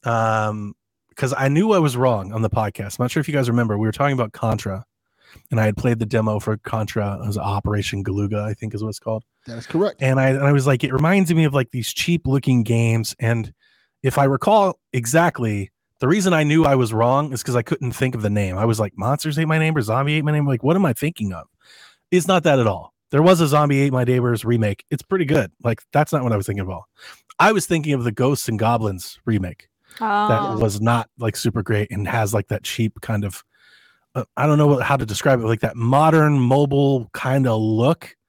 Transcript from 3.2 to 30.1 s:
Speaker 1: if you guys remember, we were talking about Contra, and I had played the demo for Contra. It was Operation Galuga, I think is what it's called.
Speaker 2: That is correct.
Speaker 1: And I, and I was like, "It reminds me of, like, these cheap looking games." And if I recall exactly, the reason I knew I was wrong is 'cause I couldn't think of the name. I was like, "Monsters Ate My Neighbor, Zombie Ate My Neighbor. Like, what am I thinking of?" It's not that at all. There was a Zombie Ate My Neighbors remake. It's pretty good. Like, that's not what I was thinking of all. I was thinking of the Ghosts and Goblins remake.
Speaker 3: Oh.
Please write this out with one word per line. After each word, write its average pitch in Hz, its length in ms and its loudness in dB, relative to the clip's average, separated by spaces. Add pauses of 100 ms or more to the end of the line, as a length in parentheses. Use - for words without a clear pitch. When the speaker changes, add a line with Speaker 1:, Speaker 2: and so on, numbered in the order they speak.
Speaker 1:
if 143 60 -4
you 156 60 -6
guys 131 160 0
remember, 113 280 0
we 107 100 0
were 107 40 0
talking 139 220 0
about 123 200 -4
Contra, 110 520 -4 (680)
and 117 80 0
I 110 60 2
had 104 120 0
played 120 220 0
the 113 60 -2
demo 110 340 -2
for 107 180 -4
Contra. 107 640 -6
It 113 60 -8
was 101 100 -4
Operation 101 680 -4
Galuga, 101 400 -4
I 107 100 -6
think 107 200 -10
is 104 100 -8
what 110 60 -6
it's 101 100 -12
called. 110 240 -8 (220)
Speaker 2:
That 117 120 -14
is 117 100 -16
correct. 185 340 -2
Speaker 1:
And 131 180 2
I, 131 100 2
and 135 140 0
I 139 80 4
was 139 160 2
like, 135 160 2
"It 135 100 -2
reminds 175 400 2
me 160 100 4
of, 143 100 0
like, 131 180 -2
these 120 220 -6
cheap - 340 -2
looking 131 360 2
games." 113 560 0
And 113 340 -2 (500)
if 135 140 0
I 139 60 4
recall 185 560 2 (140)
exactly, 117 760 0 (280)
the 127 80 0
reason 185 260 2
I 156 100 2
knew 156 220 4
I 139 100 4
was 123 180 2
wrong 131 400 2
is 120 100 -8
'cause 123 120 -4
I 120 60 2
couldn't 127 300 -4
think 127 240 -2
of 110 80 -6
the 107 80 2
name. 98 260 -2
I 104 80 0
was 113 140 0
like, 104 180 -2
"Monsters 143 400 -2
Ate 160 100 -2
My 160 120 2
Neighbor, 156 220 0
Zombie 131 340 0
Ate 156 100 -2
My 151 60 0
Neighbor. 147 160 0
Like, 131 160 -2
what 151 120 2
am 190 100 2
I 131 80 2
thinking 113 400 -4
of?" 80 120 -12 (640)
It's 175 180 2
not 180 160 2
that 151 140 4
at 120 100 4
all. 92 260 -4 (180)
There 143 100 2
was 170 200 6
a 160 60 4
Zombie 143 340 2
Ate 139 120 2
My 127 120 0
Neighbors 120 400 0
remake. 110 440 0
It's - 140 -6
pretty 185 220 -2
good. 139 260 0 (120)
Like, 113 280 -2
that's 147 220 0
not 139 100 -2
what 120 100 0
I 107 40 0
was 98 100 -4
thinking 101 140 -4
of 92 80 -8
all. 82 180 -12 (500)
I 185 140 4
was 202 160 0
thinking 156 260 -2
of 123 120 -2
the 117 60 0
Ghosts 127 360 0
and 113 100 -4
Goblins 110 680 -2
remake. 95 420 -4 (320)
Speaker 3:
Oh. 208 300 0